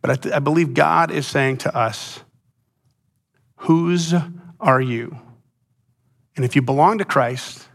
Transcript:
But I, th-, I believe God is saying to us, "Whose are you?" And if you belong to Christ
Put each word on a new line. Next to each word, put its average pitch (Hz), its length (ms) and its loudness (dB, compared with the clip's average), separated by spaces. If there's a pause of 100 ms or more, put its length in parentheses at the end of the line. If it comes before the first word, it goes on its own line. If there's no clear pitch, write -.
But - 100 0
I, 127 40 2
th-, 147 200 -4
I 151 40 2
believe 151 340 0
God 160 380 4
is 147 160 -4
saying 135 320 0
to - 180 -4
us, - 440 -4 (1400)
"Whose 170 580 0 (460)
are 131 200 4
you?" 120 380 -4 (1160)
And 135 80 -2
if 123 120 0
you 139 60 4
belong 147 360 2
to 196 60 -2
Christ - 720 -4